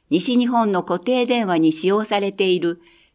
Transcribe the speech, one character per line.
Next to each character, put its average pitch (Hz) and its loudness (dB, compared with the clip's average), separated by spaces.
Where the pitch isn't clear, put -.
西 185 0
日 247 2
本 233 0
の 185 0
固 180 -4
定 247 0
電 240 0
話 175 0
に 160 4
使 156 -4
用 208 0
さ 208 -2
れ 196 -2
て 196 0
い 180 2
る 170 -4